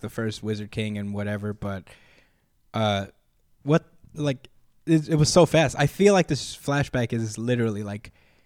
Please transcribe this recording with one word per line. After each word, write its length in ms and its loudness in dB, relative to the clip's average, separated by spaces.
the 100 -10
first 320 -8
Wizard 300 -6
King 260 -6
and 160 -6
whatever, 380 -6
but, 320 -8
uh, 320 0
what, 220 2
like, 360 -6
it, 220 2
it 60 -2
was 180 4
so 140 8
fast. 320 2
I 80 2
feel 280 4
like 120 4
this 300 -6
flashback 560 -2
is 260 -4
literally, 460 0
like, 260 -12